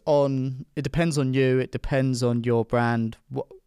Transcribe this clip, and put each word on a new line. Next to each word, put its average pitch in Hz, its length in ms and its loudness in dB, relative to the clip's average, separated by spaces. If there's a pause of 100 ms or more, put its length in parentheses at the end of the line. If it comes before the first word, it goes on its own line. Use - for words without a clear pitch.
on, 135 600 0 (100)
it 143 60 -4
depends 156 360 -2
on 131 160 0
you, 131 260 2
it 123 120 -4
depends 131 520 -2
on 120 200 0
your 117 220 0
brand, 117 520 0 (120)
what 131 180 -6 (200)